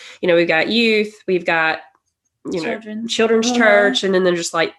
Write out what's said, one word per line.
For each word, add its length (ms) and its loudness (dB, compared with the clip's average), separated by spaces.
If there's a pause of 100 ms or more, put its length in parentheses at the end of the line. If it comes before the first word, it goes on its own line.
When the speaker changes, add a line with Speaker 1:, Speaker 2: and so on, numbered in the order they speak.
(220)
Speaker 1:
you 60 -2
know, 80 4
we've 140 2
got 180 0
youth, 480 0 (120)
we've 180 -2
got, 340 -2 (720)
you 100 -4
know, 120 -6
Speaker 2:
Children. 340 -12
Speaker 1:
children's 440 0
Speaker 2:
Uh-huh. 60 -2
Speaker 1:
church, 460 4
and 100 0
then 120 2
there's, 280 -2
like, 260 -2